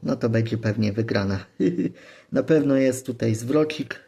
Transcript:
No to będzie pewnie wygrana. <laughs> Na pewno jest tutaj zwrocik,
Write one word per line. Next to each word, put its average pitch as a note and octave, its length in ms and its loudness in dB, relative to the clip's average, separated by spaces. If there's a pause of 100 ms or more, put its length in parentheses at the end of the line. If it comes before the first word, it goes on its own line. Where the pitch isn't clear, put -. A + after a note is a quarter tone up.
No C3 120 -2
to A#2+ 140 0
będzie A2+ 280 0
pewnie G#2+ 360 0
wygrana. G2+ 520 -2 (140)
<laughs> - 720 -4
Na C3+ 120 2
pewno C#3 320 4
jest C3 300 0
tutaj A#2 300 -2
zwrocik, C#3 720 -2